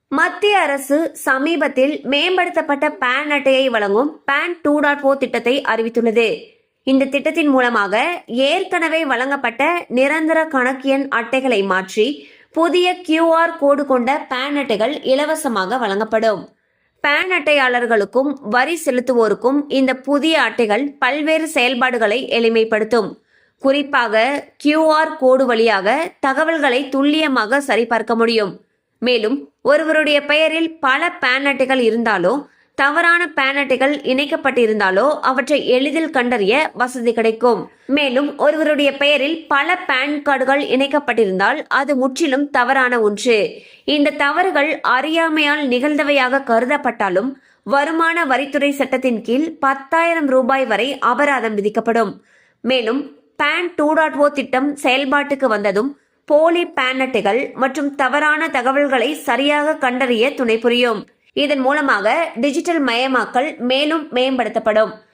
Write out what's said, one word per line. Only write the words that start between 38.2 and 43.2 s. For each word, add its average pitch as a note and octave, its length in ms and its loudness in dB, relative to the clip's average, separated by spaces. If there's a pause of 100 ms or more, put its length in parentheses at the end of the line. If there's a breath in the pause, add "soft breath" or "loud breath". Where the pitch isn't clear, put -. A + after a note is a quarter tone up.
ஒருவருடைய D4 580 2
பெயரில் C#4+ 520 0
பல D4+ 280 0
பான் D4 460 -2
கார்டுகள் C4+ 380 0
இணைக்கப்பட்டிருந்தால், B3 1080 0
அது C#4 280 0
முற்றிலும் C4+ 540 0
தவறான B3 500 2
ஒன்று. G#3 640 0 (220 loud breath)